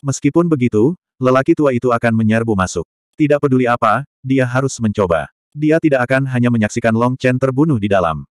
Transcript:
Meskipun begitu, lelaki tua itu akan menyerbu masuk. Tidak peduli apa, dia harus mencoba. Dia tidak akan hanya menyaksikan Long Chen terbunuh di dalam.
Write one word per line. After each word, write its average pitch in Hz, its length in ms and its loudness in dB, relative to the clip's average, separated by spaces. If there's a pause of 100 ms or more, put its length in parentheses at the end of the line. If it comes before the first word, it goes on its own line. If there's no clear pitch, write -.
Meskipun 147 400 0
begitu, 123 480 0 (240)
lelaki 131 400 2
tua 143 160 2
itu 123 160 0
akan 117 240 0
menyerbu 113 400 0
masuk. 90 320 -4 (320)
Tidak 147 240 2
peduli 131 240 2
apa, 117 400 0 (160)
dia 131 240 0
harus 131 320 -2
mencoba. 95 560 -2 (160)
Dia 151 320 0
tidak 139 240 2
akan 135 240 0
hanya 120 240 0
menyaksikan 113 400 0
Long 123 240 0
Chen 127 240 0
terbunuh 135 400 0
di 101 80 -2
dalam. 82 400 -2